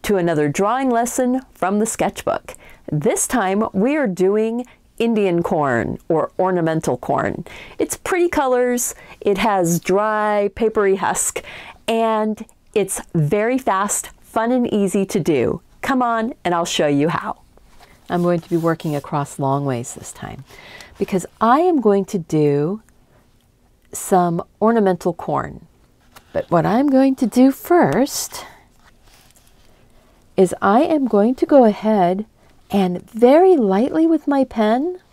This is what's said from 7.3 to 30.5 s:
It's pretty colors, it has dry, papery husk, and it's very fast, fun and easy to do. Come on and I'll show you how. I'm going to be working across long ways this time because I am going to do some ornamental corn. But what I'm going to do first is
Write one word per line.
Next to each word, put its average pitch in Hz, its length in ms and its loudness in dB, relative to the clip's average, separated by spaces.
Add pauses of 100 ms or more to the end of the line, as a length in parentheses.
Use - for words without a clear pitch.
It's - 180 -4
pretty 349 320 -2
colors, 247 640 -2 (280)
it 202 180 0
has 185 400 0
dry, 208 760 0
papery 208 440 0
husk, - 440 -4 (460)
and 220 580 -2 (300)
it's 196 260 -2 (140)
very 208 420 0
fast, 202 540 -2 (100)
fun 226 300 -4
and 247 200 0
easy 202 360 0
to - 120 -4
do. 143 440 -2 (180)
Come 254 220 -2
on 233 320 -2 (100)
and 175 80 -2
I'll 170 100 0
show 170 220 -2
you 147 240 2
how. - 320 -6 (680)
I'm 175 140 -2
going 175 200 0
to - 100 -20
be 170 60 0
working 160 380 -2
across 143 440 -6
long 143 260 -2
ways 123 300 -6
this - 160 -16
time - 320 -16 (560)
because 190 260 -4 (160)
I 247 200 4
am 339 200 2
going 196 240 2
to 196 140 -6
do 151 640 0 (1120)
some 175 480 0 (160)
ornamental 196 540 2
corn. - 540 -8 (640)
But - 180 -6
what 165 160 2
I'm 233 220 2
going 269 300 4
to 240 100 0
do 262 240 6
first 262 920 0 (1900)
is 185 280 2